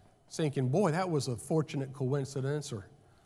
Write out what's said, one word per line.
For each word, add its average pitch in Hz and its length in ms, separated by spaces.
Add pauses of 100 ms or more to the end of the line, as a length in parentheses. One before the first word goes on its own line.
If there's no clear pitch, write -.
(300)
thinking, 139 400
"Boy, 175 220
that 180 180
was 147 180
a 123 80
fortunate 143 560
coincidence," 135 800
or, 104 160 (380)